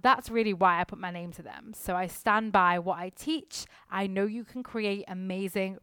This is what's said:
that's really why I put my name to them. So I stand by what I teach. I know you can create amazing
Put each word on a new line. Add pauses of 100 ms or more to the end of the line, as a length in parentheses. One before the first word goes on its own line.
that's
really
why
I
put
my
name
to
them.
So
I
stand
by
what
I
teach. (260)
I
know
you
can
create
amazing